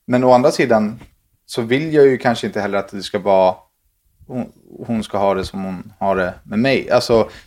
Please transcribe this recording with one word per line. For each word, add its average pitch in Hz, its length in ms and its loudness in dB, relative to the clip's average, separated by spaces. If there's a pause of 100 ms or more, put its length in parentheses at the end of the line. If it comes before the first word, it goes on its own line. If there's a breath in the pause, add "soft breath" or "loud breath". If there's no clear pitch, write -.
Men 127 180 0
å 127 80 6
andra 127 180 4
sidan 113 500 0 (460)
så - 160 -8
vill 143 320 -2
jag 143 120 6
ju 131 120 2
kanske 117 280 -2
inte 104 140 -6
heller 101 180 -2
att 98 120 -6
det 98 120 -10
ska - 160 -6
vara, 95 360 2 (720)
hon, 127 200 -10 (400)
hon 113 180 -4
ska - 140 -6
ha 98 160 2
det 95 100 -4
som 95 200 -10
hon 92 340 -12
har 98 180 -2
det 92 180 -2 (100)
med 107 140 -6
mig. 123 320 0
Alltså, 117 380 2 (180 loud breath)